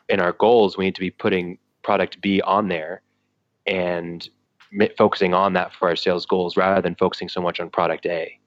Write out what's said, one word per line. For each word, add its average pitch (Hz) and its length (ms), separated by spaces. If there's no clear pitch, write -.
in 98 100
our 87 120
goals, 107 440
we 95 80
need 95 100
to - 60
be 92 100
putting 92 480
product 95 380
B 98 220
on 98 260
there 85 320
and 87 640
mi-, 104 260
focusing 98 340
on 95 220
that 87 180
for - 160
our 82 80
sales 87 300
goals 90 280
rather 95 280
than 87 140
focusing 92 340
so 92 100
much 87 200
on 85 100
product 82 340
A. 85 420